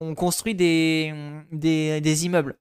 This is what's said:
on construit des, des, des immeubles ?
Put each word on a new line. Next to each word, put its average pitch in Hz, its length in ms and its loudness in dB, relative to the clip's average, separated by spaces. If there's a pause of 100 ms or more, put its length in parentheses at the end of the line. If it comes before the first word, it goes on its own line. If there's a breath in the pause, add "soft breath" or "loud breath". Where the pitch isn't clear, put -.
on 160 140 -6
construit 180 400 -2
des, 160 600 2 (380)
des, 156 480 0
des 156 260 0
immeubles ? 175 340 0